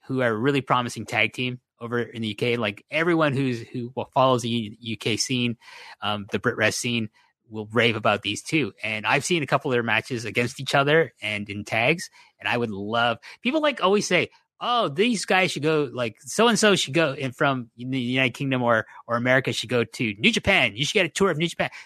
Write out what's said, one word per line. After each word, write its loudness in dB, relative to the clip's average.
who 0
are 4
a 2
really 0
promising -2
tag 0
team -6
over -2
in -6
the -4
U -6
K. 0
Like, -2
everyone 2
who's, -2
who -10
follows 4
the -4
U-, -4
U -8
K -2
scene, -2
um, -4
the -2
Brit 0
Rest 2
scene, -4
will -10
rave 4
about 0
these -8
two. -2
And -6
I've 2
seen 0
a -4
couple 0
of 2
their 2
matches -2
against -2
each -2
other 4
and -6
in -8
tags. 0
And -4
I 0
would -2
love, 0
people, 0
like, -2
always 2
say, 2
"Oh, 0
these 0
guys 2
should -6
go, 0
like, -4
so-and-so 4
should -2
go 2
in -6
from 0
the -4
United 0
Kingdom -2
or, 4
or -2
America 2
should -6
go 2
to -4
New 2
Japan. 2
You -4
should -4
get 4
a -6
tour 0
of -2
New 0
Japan." -4